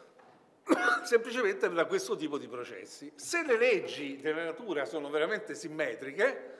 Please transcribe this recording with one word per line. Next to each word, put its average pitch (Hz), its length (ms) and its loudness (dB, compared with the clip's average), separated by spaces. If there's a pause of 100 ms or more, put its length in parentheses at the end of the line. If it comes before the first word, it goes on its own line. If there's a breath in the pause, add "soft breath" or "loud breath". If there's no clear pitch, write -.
(640 loud breath)
<coughs> - 400 4
semplicemente 226 640 2
da 170 160 2
questo 190 300 0
tipo 147 220 -4
di 123 100 -8
processi. 120 680 -12
Se 339 300 -2
le 262 120 4
leggi 147 640 2
della 156 240 0
natura 165 400 -2
sono 143 260 -6
veramente 170 440 0
simmetriche, 151 1040 -2